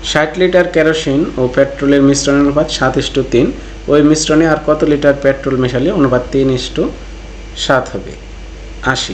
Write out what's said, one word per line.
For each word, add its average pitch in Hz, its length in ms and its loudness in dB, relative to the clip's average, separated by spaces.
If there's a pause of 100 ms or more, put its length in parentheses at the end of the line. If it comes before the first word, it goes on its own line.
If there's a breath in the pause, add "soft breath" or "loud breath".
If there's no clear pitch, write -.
ষাট 156 360 -2
লিটার 180 280 4
কেরোসিন 156 580 2 (120)
ও 127 180 0
পেট্রোলের 139 460 2
মিশ্রণের 139 400 4
অনুপাত 143 280 2
সাত 131 280 0
ইস্টু 135 340 -2
তিন। 127 200 2 (360 loud breath)
ওই 147 140 4
মিশ্রণে 156 460 4
আর 156 100 2 (100)
কত - 160 2
লিটার 143 380 2
পেট্রোল 135 340 0
মেশালে 127 360 0
অনুপাত 123 400 2
তিন 135 180 2
ইস্টু 156 420 -2 (680)
সাত - 360 0
হবে? 92 180 -10 (720)
আশি। - 300 -4